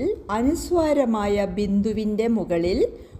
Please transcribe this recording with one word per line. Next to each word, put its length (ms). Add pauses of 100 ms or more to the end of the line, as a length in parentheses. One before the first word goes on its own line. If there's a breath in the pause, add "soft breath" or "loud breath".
(300)
അനുസ്വാരമായ 1120
ബിന്ദുവിൻ്റെ 840
മുകളിൽ 520 (400 loud breath)